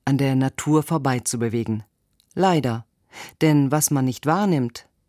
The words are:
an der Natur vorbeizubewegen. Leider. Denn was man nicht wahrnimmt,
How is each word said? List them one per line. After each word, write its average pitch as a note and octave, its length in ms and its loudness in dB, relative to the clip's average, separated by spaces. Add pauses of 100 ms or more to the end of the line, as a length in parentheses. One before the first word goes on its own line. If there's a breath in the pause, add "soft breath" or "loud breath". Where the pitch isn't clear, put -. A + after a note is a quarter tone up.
an C#3 140 2
der C3+ 160 0
Natur D3 480 0
vorbeizubewegen. A#2 960 -2 (540)
Leider. C#3+ 500 0 (560 loud breath)
Denn D3 320 4
was D3+ 180 0
man C3+ 140 2
nicht B2+ 200 -6
wahrnimmt, D#3+ 600 0 (220)